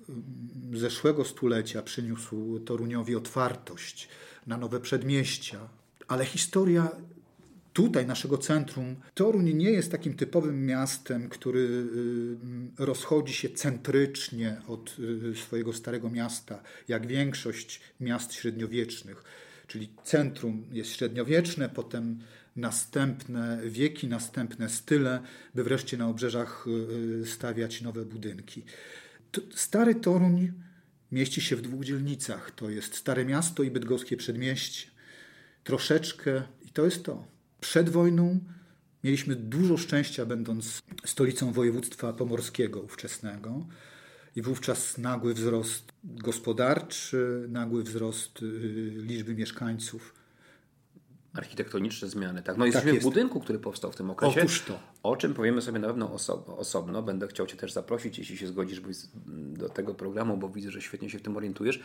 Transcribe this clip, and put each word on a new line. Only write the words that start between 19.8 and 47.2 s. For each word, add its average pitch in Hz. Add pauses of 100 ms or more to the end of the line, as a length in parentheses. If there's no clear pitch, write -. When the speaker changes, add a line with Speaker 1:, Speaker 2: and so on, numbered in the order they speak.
Speaker 1:
centrum 110
jest 110
średniowieczne, 131
potem 117 (380)
następne 120
wieki, 135
następne 117
style, 127 (340)
by 123
wreszcie 131
na 117
obrzeżach, 117
y, 113
y, 113
stawiać 113
nowe 113
budynki. 104 (680)
T-, - (140)
Stary 233
Toruń 180 (600)
mieści 131
się -
w 117
dwóch 131
dzielnicach. 135
To 107
jest 104
Stare 127
Miasto 147
i 131
Bydgoskie 123
Przedmieście. 127 (800)
Troszeczkę 135 (240)
i -
to 151
jest 180
to. 131 (360)
Przed 165
wojną 175 (640)
mieliśmy 139
dużo 147
szczęścia, 143
będąc 113 (240)
stolicą 131
województwa 120
pomorskiego 117
ówczesnego. 107 (680)
I 117
wówczas 127
nagły 120
wzrost 113 (120)
gospodarczy, 123